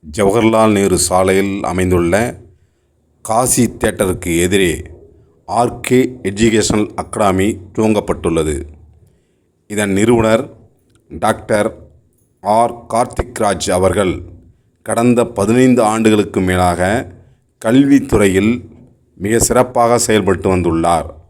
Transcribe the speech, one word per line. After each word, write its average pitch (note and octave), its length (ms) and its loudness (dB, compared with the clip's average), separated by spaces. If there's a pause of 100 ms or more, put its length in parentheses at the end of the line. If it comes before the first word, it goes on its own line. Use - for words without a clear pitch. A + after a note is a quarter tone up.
(180)
ஜவஹர்லால் A2 540 4
நேரு G2 260 2
சாலையில் F#2+ 640 0
அமைந்துள்ள F#2 720 0 (840)
காசி A#2+ 580 0
தியேட்டருக்கு F#2 600 -2
எதிரே F2+ 440 0 (640)
ஆர் A#2 340 -2
கே B2+ 440 0
எஜுகேஷனல் G#2 720 0
அகாடமி G2 640 -2 (140)
துவங்கப்பட்டுள்ளது. E2 920 -2 (1000)
இதன் G#2 240 -4
நிறுவனர் A2+ 580 2 (600)
டாக்டர் G#2+ 580 -2 (720)
ஆர் A#2 480 -2
கார்த்திக் - 500 -4
ராஜ் G2+ 320 -2
அவர்கள் F#2 420 0 (680)
கடந்த A#2 440 0
பதினைந்து A#2+ 580 2
ஆண்டுகளுக்கு G#2+ 560 0
மேலாக F#2 680 0 (520)
கல்வித்துறையில் A2+ 960 2 (640)
மிக G#2+ 220 -2
சிறப்பாக A#2+ 580 2
செயல்பட்டு G2 580 0
வந்துள்ளார். E2 500 0 (240)